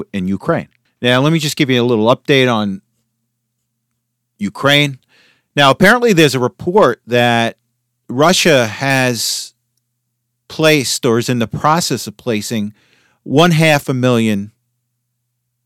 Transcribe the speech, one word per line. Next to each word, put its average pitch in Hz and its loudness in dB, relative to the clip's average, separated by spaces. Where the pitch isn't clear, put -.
in 92 -6
Ukraine. 98 -6
Now, 127 2
let 151 2
me 165 0
just 147 -6
give 143 -2
you 123 0
a - 0
little 113 0
update 131 0
on 104 -6
Ukraine. 139 -2
Now, 139 4
apparently 226 2
there's 156 4
a 131 -2
report 151 0
that 120 0
Russia 143 2
has 127 -4
placed 156 0
or 117 2
is 117 -4
in 123 -2
the 113 -2
process 151 -2
of 107 -16
placing 107 -6
one 170 2
half 156 2
a 143 -4
million 113 -2